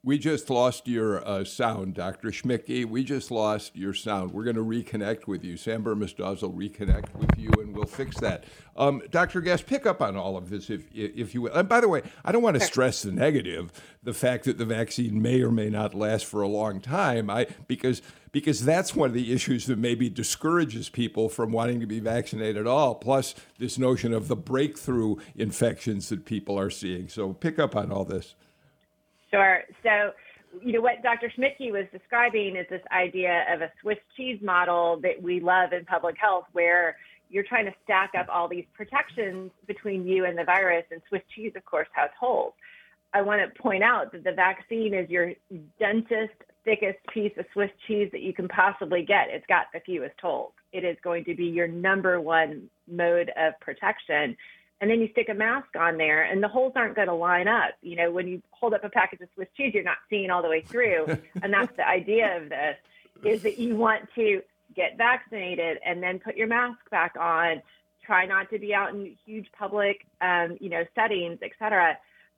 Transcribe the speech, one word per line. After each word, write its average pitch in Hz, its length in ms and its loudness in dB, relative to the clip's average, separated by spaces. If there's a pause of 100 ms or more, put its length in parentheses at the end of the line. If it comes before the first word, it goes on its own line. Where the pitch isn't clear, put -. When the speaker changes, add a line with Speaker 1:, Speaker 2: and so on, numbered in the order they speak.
Speaker 1:
We 139 140 2
just 151 320 -2
lost 123 380 2
your, 110 360 0
uh, 98 200 -2
sound, 98 500 -2
Doctor 95 360 -6
Schmidtke. 123 560 -2
We 120 180 -2
just 131 260 -4
lost 107 460 0
your 95 180 -4
sound. 95 380 -4
We're 101 100 -6
gonna 117 160 0
reconnect 110 720 -4
with 90 160 -4
you. 85 120 -10
Sam 110 280 -6
Bermas-Dawes 98 580 -4
will 92 100 -4
reconnect 98 640 -2
with - 240 2
you, - 120 -4 (100)
and - 120 -10
we'll 104 120 -4
fix - 340 -8
that. 98 240 -2 (340)
Um, 139 240 2 (120)
Doctor 180 280 2
Guest, 175 240 0
pick 269 220 -2
up 185 160 2
on 101 140 -2
all 95 200 -4
of 90 140 -10
this, 101 200 -8
if, 98 220 -8
if 110 420 -6
you 123 80 -2
will. 117 100 -2
And 190 160 4
by 233 120 6
the 233 80 6
way, 156 140 2 (220)
I - 80 0
don't 233 100 4
wanna 185 160 4
Speaker 2:
Sure. - 80 4
Speaker 1:
stress 127 360 2
the 101 100 -4
negative, 90 580 0 (320)
the - 100 -6
fact 123 340 0
that 127 120 0
the 117 60 -2
vaccine 110 580 -2
may 127 180 4
or 117 120 4
may 107 180 2
not 104 240 -2
last 107 320 0
for 104 160 -2
a 98 60 0
long 104 320 -2
time, 123 500 0
I, 117 160 0 (220)
because, 127 340 -2 (300)
because 139 320 0
that's 170 320 2
one 143 140 4
of 117 40 -6
the 123 180 0
issues 123 340 0
that 123 120 0
maybe 120 320 2
discourages 151 760 0
people 113 400 0
from 113 240 -2
wanting 117 260 0
to 117 80 -4
be 110 140 -4
vaccinated 110 560 -2
at 107 100 -2
all, 131 300 2
plus 135 400 0 (240)
this 120 180 -4
notion 127 340 2
of 113 140 -2
the 135 80 0
breakthrough 127 800 0 (220)
infections 107 720 -2
that 98 160 -6
people 98 340 -4
are 98 120 -2
seeing. 90 360 -6
So 95 280 -6
pick 160 260 -4
up 135 160 2
on 101 160 -2
all 98 120 -2
this. - 300 -6 (1000)
Speaker 3:
Sure. 190 280 6 (200)
So, 208 300 2 (500)
you 240 120 -2
know, 226 80 2
what 240 200 2
Doctor 233 320 0
Schmidtke 262 380 -2
was 196 180 -4
describing 220 640 0
is 180 140 -6
this 180 140 -8 (100)
idea 180 580 2
of 165 120 0
a 160 180 -6
Swiss 208 160 -2 (180)
cheese 254 280 -8
model 175 580 2
that 180 220 0
we 175 180 0
love 180 320 4
in 175 140 -4
public 170 320 -2
health, 190 340 2
where 170 460 2 (320)
you're 196 120 -2
trying 226 220 0
to 190 80 -6 (100)
stack 196 320 2
up 180 160 0
all 175 160 0
these 175 280 -8
protections 208 760 -4 (160)
between 196 400 -6
you 185 200 2
and 175 100 -2
the 170 80 -2
virus. 175 460 4
And 165 180 -14
Swiss 190 140 -4 (120)
cheese, 220 220 -8
of 185 80 -14
course, 156 280 -2
has 147 180 0 (100)
holes. - 320 0 (600)
I 202 80 4
want 208 180 2
to - 180 -4
point 196 240 0
out 220 300 2
that 170 100 -16
the 185 100 -2
vaccine 190 600 0
is 185 160 -2
your 175 240 0 (460)
densest, 220 560 0 (320)
thickest 208 320 0 (120)
piece 208 280 -2
of - 160 -8
Swiss 202 160 0 (160)
cheese 208 260 0
that - 80 -8
you 185 140 -6
can 185 140 -6
possibly 185 540 2
get. 202 280 2
It's - 160 -10
got 180 260 2
the 170 80 -10
fewest 170 400 -8
holes. 135 320 -4 (220)
It 180 100 -6
is 170 180 -4
going 170 220 -4
to 170 100 -6
be 175 120 -2
your 170 220 0
number 180 520 2
one 156 480 0 (180)
mode 175 520 2
of 160 220 2
protection. 156 760 -2 (460)
And 208 80 2
then 233 100 4
you 220 120 2
stick 233 160 0
a 214 60 -4
mask 226 440 -2
on 165 180 2
there, 156 280 4
and 196 180 0
the 208 60 2
holes 254 260 2
aren't 226 220 0
gonna 185 180 2
line 175 320 2
up. 208 360 2
You 170 120 -10
know, 170 160 2
when 180 160 -2
you 180 240 -8
hold 226 240 0
up 196 80 -2
a 208 60 -8
package 190 320 0
of 180 120 -20
Swiss 190 140 -10 (100)
cheese, 269 180 0
you're 196 100 0
not 180 140 -2 (120)
seeing 196 180 -2
all 180 140 2
the 165 60 0
way 160 120 2
through. 185 460 0 (240)
Speaker 1:
<laughs> 185 100 -8
Speaker 3:
And 196 120 -2
that's 196 240 2
the - 100 0
idea 190 500 2
of 156 120 -8
this, 143 280 -2 (460)
is 214 220 0
that 220 160 -2
you 233 160 0
want 214 400 2
to 208 260 2 (320)
get - 240 -2
vaccinated 185 880 0
and 175 160 -4
then 185 160 -4
put 220 180 -10
your 220 120 0
mask 240 300 0 (120)
back 170 260 0
on. 165 460 0 (420)
Try 185 220 2
not 196 240 0
to 214 80 -4
be 202 160 -2
out 196 180 0
in 196 320 -10
huge 214 220 -12 (100)
public, 202 480 -2 (160)
um, 175 400 0
you 196 80 -8
know, 170 160 -2 (120)
settings, 190 460 0
et - 180 -10
cetera. 190 360 2 (420)